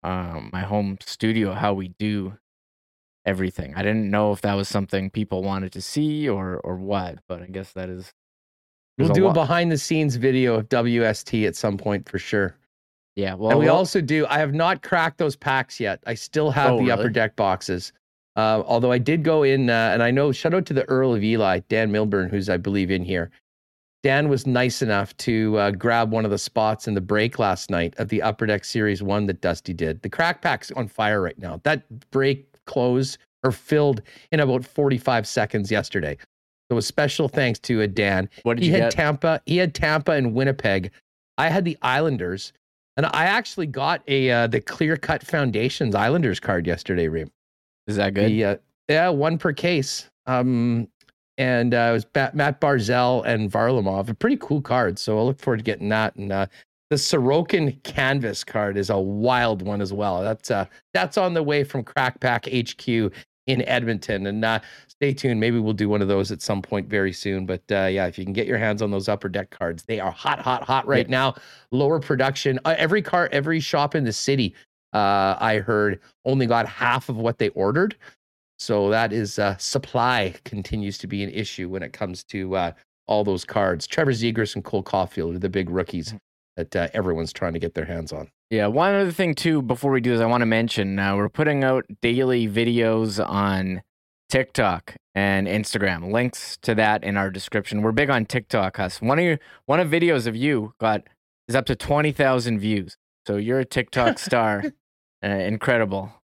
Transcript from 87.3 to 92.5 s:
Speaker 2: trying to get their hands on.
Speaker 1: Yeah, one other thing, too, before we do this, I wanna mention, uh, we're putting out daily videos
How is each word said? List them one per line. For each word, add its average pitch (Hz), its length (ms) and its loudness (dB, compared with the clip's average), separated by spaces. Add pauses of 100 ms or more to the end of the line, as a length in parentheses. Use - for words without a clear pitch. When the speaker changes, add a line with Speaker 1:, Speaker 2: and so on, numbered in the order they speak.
Speaker 2:
trying 87 180 -4
to 82 60 -4
get 82 160 -6
their 80 100 -4
hands 80 300 -8
on. 73 140 -12 (200)
Speaker 1:
Yeah, 107 200 0
one 165 260 2
other 196 180 0
thing, 170 220 0
too, 156 260 0
before 127 300 -2
we 131 100 2
do 123 120 2
this, 117 100 2
I 113 40 2
wanna 120 200 2
mention, 113 520 0
uh, 98 180 0
we're 101 120 0
putting 151 360 0
out 131 200 2 (160)
daily 120 480 2
videos 113 760 2